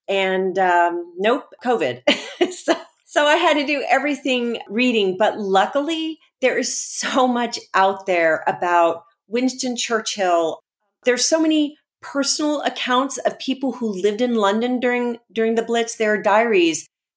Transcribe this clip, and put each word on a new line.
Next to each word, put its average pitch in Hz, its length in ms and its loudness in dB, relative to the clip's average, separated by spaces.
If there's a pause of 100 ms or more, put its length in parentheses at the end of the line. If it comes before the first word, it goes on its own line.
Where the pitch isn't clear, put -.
And, 190 500 0
um, 175 600 2
nope, 240 340 0 (100)
covid. 160 440 -2
<laughs> 285 40 4 (400)
So, - 240 -2 (300)
so 294 200 0
I 294 100 4
had 339 200 2
to 285 100 0
do 277 240 -2
everything 262 680 0 (100)
reading, 214 480 2
but 208 220 2
luckily 285 760 0 (240)
there 254 160 2
is 254 240 -2
so - 460 0
much 240 320 -2 (140)
out 190 320 2
there 165 420 2
about 175 560 2 (240)
Winston 247 500 -2
Churchill. 185 840 -2 (460)
There's 247 220 2
so 320 120 2
many 311 380 0 (240)
personal 285 600 -2
accounts 254 580 -2
of - 200 -4
people 262 340 -4
who 233 140 -6 (140)
lived 208 200 0
in 247 140 0
London 226 440 0
during, 240 380 -2 (140)
during 226 240 0
the 226 80 0
Blitz. 226 320 -2
There 214 180 0
are 202 80 -2
diaries. 196 680 2 (300)